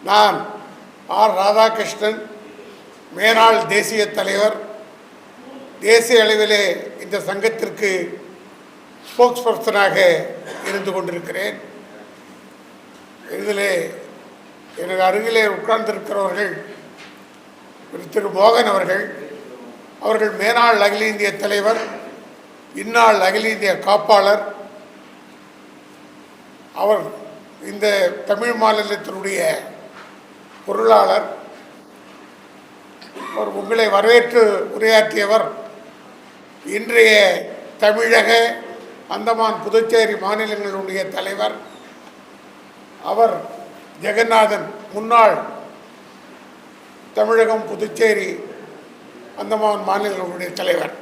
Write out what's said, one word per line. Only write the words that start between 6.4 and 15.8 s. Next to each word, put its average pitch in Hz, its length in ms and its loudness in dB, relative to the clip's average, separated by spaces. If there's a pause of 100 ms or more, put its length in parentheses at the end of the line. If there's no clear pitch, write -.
இந்த 202 160 -6
சங்கத்திற்கு 196 720 -4 (1200)
ஸ்போக்ஸ் 240 360 2
பர்சனாக 202 500 0 (720)
இருந்து 190 240 -6
கொண்டிருக்கிறேன். 180 680 -8 (1800)
இதிலே 202 300 -2 (1120)
எனது 185 260 -2
அருகிலே 220 340 2 (140)
உட்கார்ந்திருக்கிறவர்கள் 202 960 -4 (1600)